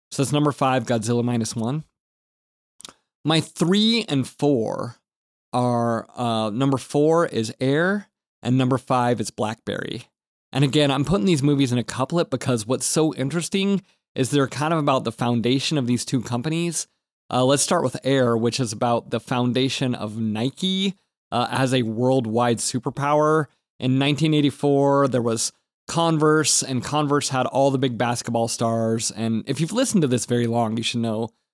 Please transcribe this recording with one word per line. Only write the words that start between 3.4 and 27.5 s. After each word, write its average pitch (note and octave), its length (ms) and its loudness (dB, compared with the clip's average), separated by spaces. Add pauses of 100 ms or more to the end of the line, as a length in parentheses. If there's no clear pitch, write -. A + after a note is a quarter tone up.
and C3 180 0
four A#2 720 -2 (560)
are, A#2+ 520 0 (120)
uh, A2+ 320 0
number C3 280 2
four D#3 500 2
is A2 340 -4
Air, E3+ 480 0 (340)
and B2 140 2
number C3 200 2
five B2 440 0
is G2+ 100 -8
Blackberry. - 800 -6 (420)
And C3+ 140 2
again, C#3+ 260 4
I'm C3+ 140 0
putting G3 220 0
these D#3+ 140 2
movies C#3 300 2
in B2 60 0
a A#2 60 0
couplet D#3 460 -2
because A#2 380 -2
what's B2+ 180 -2
so D#3+ 280 0
interesting F3+ 680 -2 (320)
is B2+ 160 0
they're C#3+ 180 2
kind D3+ 240 -2
of E3 60 0
about C#3+ 260 0
the A2+ 80 -4
foundation A#2+ 640 0
of B2+ 100 -2
these A#2+ 160 0
two B2+ 180 -2
companies. D#3 680 -4 (460)
Uh, B2+ 120 2
let's C#3 180 4
start F3+ 180 0
with C3 220 -2
Air, B2+ 320 2
which A#2 240 0
is A#2 140 -2
about A#2+ 380 -2
the A#2 100 -4
foundation B2+ 760 0
of G#2+ 220 -8
Nike, C3+ 800 -2 (360)
uh, A#2 180 0
as B2+ 240 0
a B2+ 100 2
worldwide A#2 760 0
superpower. D3 880 0 (340)
In C3 180 0
nineteen D3 360 2
eighty-four, C#3 760 2
there B2 140 0
was A2+ 320 -2 (340)
Converse, D#3 760 2
and B2+ 200 -4
Converse D3 460 0
had C3 180 0
all C3+ 220 2